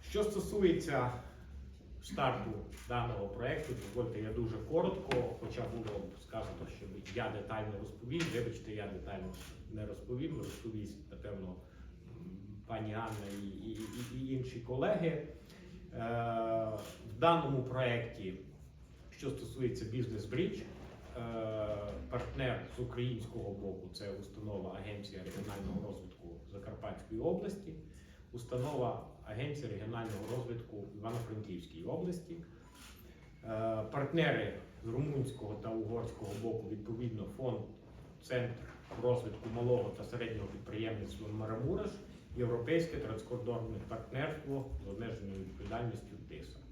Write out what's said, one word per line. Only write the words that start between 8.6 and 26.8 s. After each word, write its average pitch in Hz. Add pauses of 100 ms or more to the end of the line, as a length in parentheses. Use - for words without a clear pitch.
я 107
детально 92 (380)
не 107
розповім, 123
розповість, -
напевно, 98
м, 90 (1120)
пані 110
Ганна 110 (160)
і, 101
і, 104
і, 117
і 131
інші 120
колеги. 160 (680)
Е, 120 (1200)
в -
даному 143
проєкті, 120 (760)
що -
стосується 117
Business 107
Bridge, 135
е, 110 (420)
партнер 123 (160)
з -
українського 117
боку — 95
це 101
установа 98
Агенція 101
регіонального 95
розвитку - (240)
Закарпатської 101